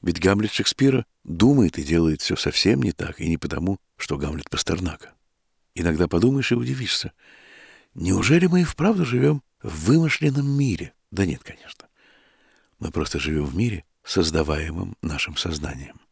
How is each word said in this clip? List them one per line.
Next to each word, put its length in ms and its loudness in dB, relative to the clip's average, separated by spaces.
Ведь 180 -2
Гамлет 320 2
Шекспира 540 2
думает 560 4
и 40 -6
делает 380 2
всё 140 -2
совсем 480 2
не 80 0
так, 300 -8
и 80 -2
не 80 2
потому, 420 -4
что 220 -6
Гамлет 320 -6
Пастернака. 640 -4
Иногда 340 0
подумаешь 420 2
и 40 2
удивишься. 580 -4
Неужели 540 2
мы 140 4
и 40 4
вправду 400 0
живём 360 2
в 240 -6
вымышленном 600 2
мире? 480 -2
Да 160 0
нет, 160 -4
конечно. 460 -20
Мы 120 -8
просто 260 -4
живём 280 -2
в 100 -6
мире, 300 -2
создаваемом 1000 -2
нашим 360 -6
сознанием. 640 -8